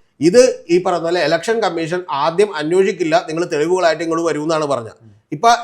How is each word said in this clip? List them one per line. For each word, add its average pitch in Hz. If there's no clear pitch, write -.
ഇത് 226
ഈ 175
പറഞ്ഞ 180
പോലെ 165
ഇലക്ഷൻ 165
കമ്മീഷൻ 175
ആദ്യം 165
അന്വേഷിക്കില്ല, 170
നിങ്ങൾ 165
തെളിവുകളായിട്ട് 165
നിങ്ങൾ 165
വരൂ 151
എന്നാണ് 156
പറഞ്ഞത്. 117
ഇപ്പൊ 156